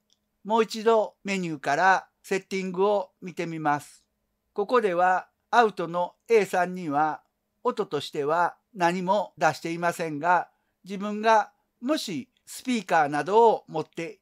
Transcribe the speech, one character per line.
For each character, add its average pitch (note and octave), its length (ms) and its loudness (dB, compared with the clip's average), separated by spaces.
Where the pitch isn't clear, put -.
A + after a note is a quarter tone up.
も A3 140 0
う A3+ 60 4
一 A3 200 -8
度 A3 300 4
メ G3 140 -4
ニ F3 120 -4
ュ D#3 60 -6
ー C#3 40 -12
か C#3+ 160 -2
ら F3+ 320 2
セ G3 140 -4
ッ F#3+ 100 -6
テ G3 100 -6
ィ F#3+ 100 -4
ン F#3 60 -8
グ F3+ 120 0
を G3+ 260 0
見 F3+ 120 -14
て E3+ 120 -8
み E3 120 -8
ま D3 220 0
す。 - 240 -20
こ G3+ 140 -4
こ B3 140 2
で G3+ 120 0
は F3+ 360 0
ア A#3+ 140 4
ウ G#3+ 80 0
ト E3+ 160 -6
の F3 260 -4
エ A3+ 120 6
ー G3 40 2
さ F3+ 200 0
ん F3+ 100 -4
に F3+ 160 -8
は D3 320 -2
音 A#3 220 -2
と C#3+ 140 -4
し - 100 -10
て D3+ 140 -6
は E3 320 0
何 F3+ 280 0
も F#3+ 360 0
出 D#3 160 2
し - 60 -16
て E3 120 -6
い E3+ 60 -8
ま F3 140 -2
せ E3 180 -6
ん D3 80 -8
が、 E3+ 320 2
自 F#3+ 140 -10
分 G#3 240 -6
が A3 300 4
も C#4 160 -2
し D#3 320 -8
ス - 200 -18
ピ B3 140 -2
ー G3 60 -8
カ E3 200 2
ー C#3+ 40 -2
な D3 160 -4
ど A3 240 6
を F3+ 200 0
持 D#3 120 -8
っ D3+ 80 -8
て E3 340 -12